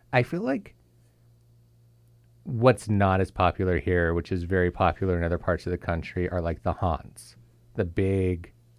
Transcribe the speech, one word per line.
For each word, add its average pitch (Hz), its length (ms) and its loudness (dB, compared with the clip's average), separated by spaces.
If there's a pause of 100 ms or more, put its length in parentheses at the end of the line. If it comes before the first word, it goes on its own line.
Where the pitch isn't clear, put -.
(120)
I 123 120 4
feel 175 180 -4
like 247 320 -6 (1700)
what's 120 460 2
not 98 320 4
as 90 100 0
popular 90 480 2
here, 87 340 2
which 85 180 -2
is 87 120 -2
very 90 280 2
popular 90 460 0
in 85 60 -2
other 85 140 0
parts - 300 -2
of 90 40 -2
the 87 60 -2
country, 87 520 -4
are, 90 120 -4
like, 82 220 -4
the 87 100 -2
haunts, - 640 -6 (400)
the 98 100 0
big, 92 680 -2 (260)